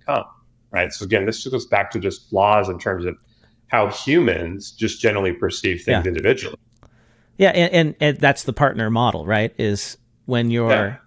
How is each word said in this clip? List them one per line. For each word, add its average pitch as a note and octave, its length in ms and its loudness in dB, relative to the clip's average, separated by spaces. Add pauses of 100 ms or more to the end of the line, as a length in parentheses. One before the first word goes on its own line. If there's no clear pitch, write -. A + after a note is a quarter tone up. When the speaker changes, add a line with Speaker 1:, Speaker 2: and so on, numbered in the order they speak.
Speaker 1:
come, C3+ 180 -4 (460)
right? F2+ 220 -4
So - 120 -10
again, G2 220 0
this A2+ 200 -4
goes B2+ 200 -4
back G2+ 240 0
to A2+ 80 -6
just F#2+ 340 -6
laws G2+ 360 4
in F2 100 -6
terms F#2 260 -4
of F2 120 -6 (500)
how A2 220 2
humans G2 840 -2
just - 280 -4
generally G2+ 320 2
perceive F2+ 500 -4
things F#2+ 220 0
Speaker 2:
Yeah. F#2 40 -2
Speaker 1:
individually. F2+ 480 0 (800)
Speaker 2:
Yeah, F#3+ 140 4
and, F3 220 2
and, E3 280 2
and D3+ 180 2
that's C#3+ 260 2
the C3 80 -4
partner A#2 360 0
model, A2+ 380 0
right? G#2+ 320 0
Is G#2 400 -4 (280)
when A#2 240 0
your, A#2 200 2
Speaker 1:
Yeah. G#2+ 260 0 (100)